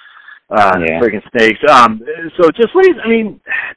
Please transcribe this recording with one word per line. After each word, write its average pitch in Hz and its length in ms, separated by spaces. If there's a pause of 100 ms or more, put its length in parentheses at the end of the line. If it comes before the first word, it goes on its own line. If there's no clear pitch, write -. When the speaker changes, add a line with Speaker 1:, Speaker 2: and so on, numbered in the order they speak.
(520)
Speaker 1:
uh, 101 300
Speaker 2:
Yeah. 80 180
Speaker 1:
freaking 107 320
snakes. 113 300 (100)
Um, 117 300 (400)
so 170 100
just 226 240
what 381 120
do 370 60
you, 233 120
I 220 40
mean, 226 300 (380)